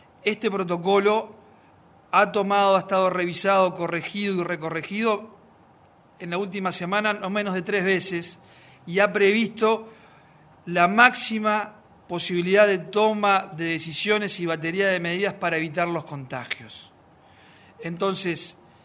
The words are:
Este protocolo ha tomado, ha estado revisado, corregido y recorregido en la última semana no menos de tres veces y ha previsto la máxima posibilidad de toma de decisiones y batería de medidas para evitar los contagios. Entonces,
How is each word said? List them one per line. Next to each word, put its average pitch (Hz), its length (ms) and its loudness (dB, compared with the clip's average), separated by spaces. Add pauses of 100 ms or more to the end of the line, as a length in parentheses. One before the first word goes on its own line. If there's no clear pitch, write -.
(240)
Este 214 260 -2
protocolo 196 960 0 (680)
ha 196 180 4
tomado, 202 460 4
ha - 20 2
estado 190 320 2
revisado, 180 640 2
corregido 175 680 -4
y 170 40 -2
recorregido 175 920 -4 (840)
en 175 100 -10
la 175 80 -2
última 190 340 -4
semana 208 400 -2
no 202 160 -6
menos 202 240 -2
de 185 100 -2
tres 196 220 -2
veces 175 540 -2 (480)
y 175 140 0
ha 196 120 4
previsto 220 800 2 (760)
la 175 200 4
máxima 214 880 2 (340)
posibilidad 180 580 4
de 196 120 2
toma 208 760 2
de 160 100 -6
decisiones 185 720 -2
y 170 80 -4
batería 165 400 -2
de 185 140 0
medidas 180 340 -2
para 170 220 -2
evitar 165 320 -2
los 170 160 -4
contagios. 127 880 -12 (880)
Entonces, 175 760 -4 (280)